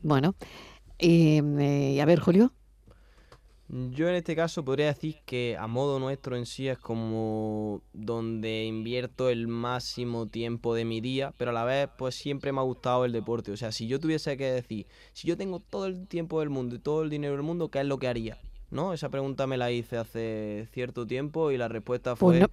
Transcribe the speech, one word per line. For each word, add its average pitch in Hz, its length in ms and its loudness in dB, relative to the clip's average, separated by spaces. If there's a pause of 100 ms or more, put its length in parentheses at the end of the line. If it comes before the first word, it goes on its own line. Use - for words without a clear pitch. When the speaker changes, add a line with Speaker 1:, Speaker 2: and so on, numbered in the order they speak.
Speaker 1:
Bueno, 151 320 4 (640)
y, 160 400 8 (200)
eh, 143 380 2
y 143 40 2
a 147 40 4
ver, 165 160 8
Julio. 185 320 8 (1160)
Speaker 2:
Yo 127 400 -2
en 180 60 2
este 170 220 -2
caso 160 280 0
podría 135 220 2
decir 151 300 -2 (100)
que 120 320 -2
A 107 80 -6
Modo 135 320 0
Nuestro 131 380 -4
en 120 100 -4
sí 135 220 -6
es 127 100 -4
como 110 1040 -4 (100)
donde 110 720 -4
invierto 120 640 -2
el 117 200 0
máximo 120 800 -4
tiempo 117 480 -4
de 113 80 0
mi 113 160 -4
día, 131 360 -4
pero 120 140 -4
a 120 40 0
la 117 100 0
vez 135 240 0 (100)
pues 127 160 -4
siempre 139 380 -4
me 135 80 0
ha - 20 0
gustado 127 420 0
el 123 60 0
deporte. 113 400 -4
O 101 60 -6
sea, 110 160 -6
si 113 160 -6
yo 131 100 0
tuviese 156 380 -2
que 135 160 -2
decir, 113 340 -6 (260)
si - 140 -16
yo 170 100 0
tengo 190 220 -6
todo 196 280 -6
el 185 200 -8
tiempo 170 340 -4
del 151 100 -2
mundo 127 260 -4
y - 20 -8
todo 151 240 -2
el 156 80 -4
dinero 147 220 -4
del 143 100 -4
mundo, 165 260 -2
¿qué 135 120 -4
es 139 60 0
lo 139 120 -2
que 127 80 -4
haría? 113 320 -4 (320)
¿No? 180 220 -4
Esa 147 180 -4
pregunta 135 360 -2
me 131 100 -2
la 123 140 0
hice 120 260 -4
hace 110 760 -6
cierto 123 340 -6
tiempo 147 460 -2
y 131 40 0
la 120 120 -2
respuesta 123 480 -4
Speaker 1:
Pues 175 220 8
Speaker 2:
fue - 20 8
Speaker 1:
no, 202 120 8